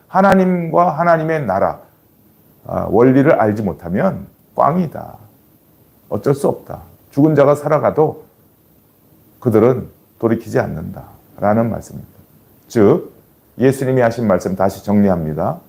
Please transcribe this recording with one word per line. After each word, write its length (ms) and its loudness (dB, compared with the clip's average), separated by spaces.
하나님과 920 2
하나님의 480 0
나라, 340 -2
아, 220 -6
원리를 420 4
알지 220 0
못하면 640 -4
꽝이다. 600 -2
어쩔 260 -2
수 140 -2
없다. 340 -8
죽은 240 2
자가 220 4
살아가도 680 -2
그들은 480 2
돌이키지 400 -2
않는다라는 1080 -4
말씀입니다. 420 -12
즉, 440 2
예수님이 420 0
하신 280 0
말씀 260 0
다시 300 -2
정리합니다. 760 0